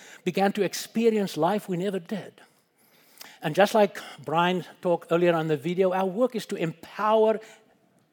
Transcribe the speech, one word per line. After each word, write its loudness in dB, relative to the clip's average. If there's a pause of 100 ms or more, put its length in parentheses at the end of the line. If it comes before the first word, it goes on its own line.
(220)
began 0
to -2
experience 0
life 0
we -4
never -4
did. -12 (1000)
And -4
just 4
like 4 (260)
Brian 0 (160)
talked -2
earlier 4
on -2
the 0
video, 0
our 0
work -2
is -8
to -6
empower 0 (720)